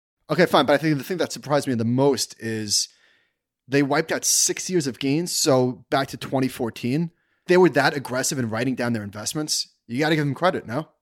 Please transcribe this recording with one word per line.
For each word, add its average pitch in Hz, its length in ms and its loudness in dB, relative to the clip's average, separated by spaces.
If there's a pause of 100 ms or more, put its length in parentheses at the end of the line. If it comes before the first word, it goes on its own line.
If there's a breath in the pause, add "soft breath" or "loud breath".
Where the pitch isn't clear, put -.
(300)
Okay, 156 160 4
fine. 156 180 4
But 143 100 4
I 139 40 4
think 156 180 0
the 131 80 -6
thing 185 140 -6
that 151 140 -2
surprised 135 360 -2
me 131 60 0
the 113 100 0
most 127 540 0
is 110 500 -4 (800 soft breath)
they 139 160 2
wiped 151 300 0
out 135 120 -4
six - 440 0
years 170 180 0
of 127 120 -6
gains. 147 360 0
So 127 560 2
back 135 180 0
to 131 100 -12
twenty 131 300 -2
fourteen, 131 640 -4 (340)
they 180 100 4
were 180 140 8
that 143 260 2
aggressive 127 420 -4
in 117 120 -2
writing 123 240 -2
down 120 180 -2
their 110 100 -2
investments. 110 640 -6 (180)
You 117 140 -4
gotta 160 160 2
give 151 100 0
them 135 80 -2
credit, 175 320 0
no? 143 220 -6 (140)